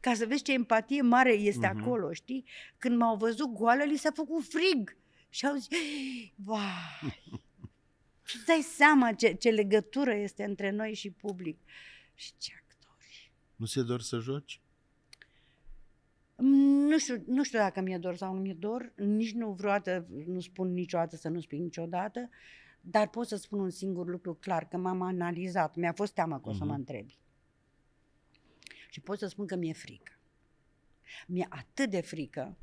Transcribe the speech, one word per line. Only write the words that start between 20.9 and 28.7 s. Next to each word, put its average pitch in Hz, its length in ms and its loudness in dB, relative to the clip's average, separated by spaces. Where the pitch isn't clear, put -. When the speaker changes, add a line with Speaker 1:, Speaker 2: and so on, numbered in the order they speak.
Speaker 1:
să 156 120 -8
nu 170 120 -4
spui 147 180 -10
niciodată, 175 680 -6
dar 214 280 0
pot 233 180 -6
să 214 100 -6
spun 202 240 -8
un 190 100 -2
singur 180 380 -6
lucru 175 260 -8
clar, 165 340 -4
că - 80 -8
m-am 185 260 -2
analizat, 175 760 -2
mi-a 170 160 0
fost 202 200 -2
teamă 160 280 -2
că - 80 -12
o 110 40 -6
să 98 120 -4
mă 147 60 -2
Speaker 2:
Mhm. 143 80 -4
Speaker 1:
întrebi. 123 400 -10